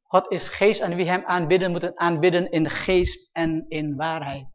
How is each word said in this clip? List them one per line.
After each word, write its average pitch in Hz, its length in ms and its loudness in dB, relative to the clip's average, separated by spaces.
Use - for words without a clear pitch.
God 190 300 0
is - 180 -4
geest 202 320 2
en 175 140 -2
wie 175 120 0
hem 180 180 0
aanbidden, 180 460 2
moeten 180 280 -4
aanbidden 175 520 2
in 160 180 0
geest - 640 0
en 160 360 -2
in 151 280 -4
waarheid. 139 600 -6